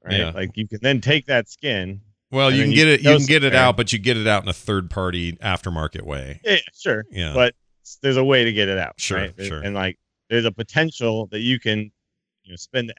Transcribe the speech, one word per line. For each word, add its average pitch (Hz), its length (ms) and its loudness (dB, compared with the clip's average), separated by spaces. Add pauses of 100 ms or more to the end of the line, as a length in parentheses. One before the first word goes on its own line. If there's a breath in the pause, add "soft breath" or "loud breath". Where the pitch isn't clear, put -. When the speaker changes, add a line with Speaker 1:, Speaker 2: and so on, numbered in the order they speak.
Speaker 1:
right? 95 140 -4
Speaker 2:
Yeah. 82 140 -2
Speaker 1:
Like, 92 260 -6
you 110 100 -4
can 107 140 -12
then 131 200 2
take 147 260 2
that 123 200 0
skin, 98 540 -6 (300)
Speaker 2:
Well, 135 160 2
Speaker 1:
and 131 100 4
Speaker 2:
you 139 60 2
Speaker 1:
then 143 80 2
Speaker 2:
can - 0 -
Speaker 1:
you - 60 4
Speaker 2:
get 156 100 6
it, 147 140 6
Speaker 1:
can - 40 -6
Speaker 2:
you 143 60 8
Speaker 1:
go 151 80 8
Speaker 2:
can 135 80 0
get 147 160 4
it 139 100 2
Speaker 1:
somewhere. 127 100 6
Speaker 2:
out, 120 140 4
but 117 160 -2
you 110 60 -2
get 113 180 0
it 107 100 -4
out 104 140 2
in 92 80 -8
a 87 40 -4
third 95 360 -4
party 87 440 -4
aftermarket 87 680 -6
way. 69 420 -10
Speaker 1:
Yeah, 202 140 0 (160)
sure. 110 380 -4
Speaker 2:
Yeah. 85 240 -6
Speaker 1:
But 123 180 4 (320)
s-, - 160 -20
there's 135 160 0
a 131 60 2
way 131 220 4
to 117 80 0
get 104 140 2
it 95 120 -2
out, 78 180 -6
Speaker 2:
Sure, 95 220 -4
Speaker 1:
right? 95 180 -8
There, 95 80 -10
Speaker 2:
sure. 80 160 -8
Speaker 1:
and, 101 140 -6
like, 95 240 -4 (300)
there's 113 160 0
a 110 60 0
potential 113 760 -4
that 107 140 -8
you 123 180 0
can, 107 320 -4 (520)
you 92 80 -20
know, 90 40 -20
spend 117 440 -8